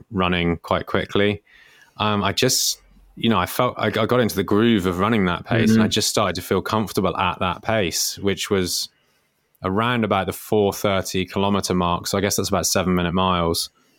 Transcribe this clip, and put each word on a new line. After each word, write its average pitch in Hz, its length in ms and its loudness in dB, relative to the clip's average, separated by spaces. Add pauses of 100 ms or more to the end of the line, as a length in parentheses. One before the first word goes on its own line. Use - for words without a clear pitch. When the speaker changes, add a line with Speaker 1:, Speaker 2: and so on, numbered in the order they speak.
(100)
Speaker 1:
running 87 480 2
quite - 280 -2
quickly. 101 560 0 (560)
Um, 107 240 0
I 98 100 0
just, - 480 0 (360)
you 117 120 -2
know, 107 100 2
I 90 80 0
felt, - 300 0
I, - 100 -2
I 110 200 0
got 120 140 2
into 101 160 0
the 95 80 0
groove 104 420 4
of 90 140 0
running 104 260 2
that 85 180 -2
pace 110 280 2
and 113 100 6
I 107 40 2
Speaker 2:
Mm-hmm. 98 40 -2
Speaker 1:
just 104 180 0
started 92 280 0
to 90 60 -8
feel 95 200 0
comfortable 98 540 -2
at 87 240 -2
that 92 220 -4
pace, 104 580 -2
which 98 280 -2
was 92 400 -2 (760)
around 113 400 0
about 95 220 2
the 92 60 -4
four 104 400 0
thirty 95 520 -2
kilometer 98 500 0
mark. 87 320 0
So - 100 -2
I 98 40 0
guess 95 160 0
that's 98 120 -2
about 92 180 0
seven 92 280 0
minute 87 200 0
miles, 90 560 0 (280)